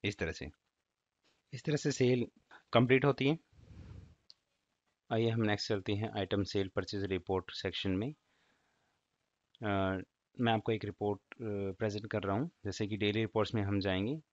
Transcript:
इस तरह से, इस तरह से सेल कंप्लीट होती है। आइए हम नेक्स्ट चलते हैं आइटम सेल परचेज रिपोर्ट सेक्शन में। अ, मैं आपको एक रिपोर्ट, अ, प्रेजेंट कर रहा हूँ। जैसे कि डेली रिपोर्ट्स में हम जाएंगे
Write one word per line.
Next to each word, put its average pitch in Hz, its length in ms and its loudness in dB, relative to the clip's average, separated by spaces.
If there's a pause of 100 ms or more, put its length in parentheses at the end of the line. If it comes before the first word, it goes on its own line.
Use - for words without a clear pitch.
इस 101 140 -2
तरह 80 140 -2
से, 76 180 -10 (1000)
इस 127 120 -12
तरह 151 120 0
से 147 160 0
सेल 123 340 4 (460)
कंप्लीट 127 320 6
होती 139 240 4
है। 160 100 2 (1700)
आइए 113 180 2
हम 113 100 0
नेक्स्ट 104 280 0
चलते 104 240 -2
हैं 104 180 -2
आइटम 101 320 0
सेल 98 260 -2
परचेज 98 360 -4
रिपोर्ट 92 460 -2
सेक्शन - 400 -4
में। 104 220 0 (1500)
अ, 98 400 0 (380)
मैं 117 120 4
आपको 110 200 0
एक 107 120 -2
रिपोर्ट, 101 360 -4
अ, - 160 -20 (420)
प्रेजेंट 104 280 -4
कर 104 160 -2
रहा 98 140 0
हूँ। 147 140 0 (140)
जैसे 104 220 -2
कि 104 100 -4
डेली 104 240 2
रिपोर्ट्स 110 340 0
में 110 80 2
हम 101 180 2
जाएंगे 98 400 0 (120)